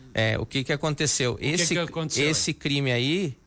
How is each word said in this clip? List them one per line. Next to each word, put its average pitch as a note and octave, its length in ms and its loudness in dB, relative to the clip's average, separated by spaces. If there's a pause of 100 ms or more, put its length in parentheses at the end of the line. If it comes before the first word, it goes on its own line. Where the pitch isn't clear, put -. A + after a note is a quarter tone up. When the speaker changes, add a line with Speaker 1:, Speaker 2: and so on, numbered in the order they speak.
(140)
Speaker 1:
é, A2 240 2
o - 80 -4
que C3+ 160 -2
que B2+ 100 -2
aconteceu? C#3+ 600 0
Speaker 2:
O - 60 -6
que B2 80 -4
Speaker 1:
Esse, E3+ 280 2
Speaker 2:
que F3 60 2
aconteceu D#3 500 0
Speaker 1:
esse D#3+ 200 2
Speaker 2:
aí? D3+ 40 0
Speaker 1:
crime C#3 380 0
aí, C#3 440 0 (100)